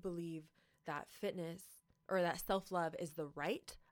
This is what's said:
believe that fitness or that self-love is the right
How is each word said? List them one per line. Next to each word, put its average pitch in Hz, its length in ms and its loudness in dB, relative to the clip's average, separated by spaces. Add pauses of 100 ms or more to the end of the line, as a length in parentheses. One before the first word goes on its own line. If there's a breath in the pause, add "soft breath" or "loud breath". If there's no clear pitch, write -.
believe 170 420 -4 (420 soft breath)
that 147 240 -4
fitness 170 520 -4 (480)
or 185 120 6
that 170 240 4
self-love 180 540 2
is 160 120 -2
the 151 160 -4
right 147 500 -2 (140 soft breath)